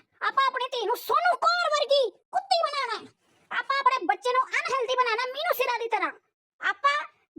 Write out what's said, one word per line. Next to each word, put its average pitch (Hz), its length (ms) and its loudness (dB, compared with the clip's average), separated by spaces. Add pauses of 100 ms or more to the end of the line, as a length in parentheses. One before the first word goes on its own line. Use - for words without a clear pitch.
(280)
ਆਪਾਂ 539 180 2
ਆਪਣੀ 508 200 -2
ਧੀ 480 200 -4
ਨੂੰ 466 100 0
ਸੋਨੂੰ 659 420 2
ਕੌਰ 679 320 2
ਵਰਗੀ 554 400 2
ਕੁੱਤੀ 719 520 -2
ਬਣਾਉਣਾ 539 420 -2
ਹੈ, - 80 -20 (460)
ਆਪਾਂ 539 220 -2
ਆਪਣੇ 508 260 -4
ਬੱਚੇ 403 260 0
ਨੂੰ 508 100 2
ਅਨਹੈਲਦੀ 508 520 -2
ਬਣਾਉਣਾ, 494 320 0
ਮੀਨੂ 571 280 -4
ਸਿਰਾ 494 240 -2
ਦੀ 453 100 -6
ਤਰ੍ਹਾਂ, 370 240 -2 (560)
ਆਪਾਂ 571 360 0 (340)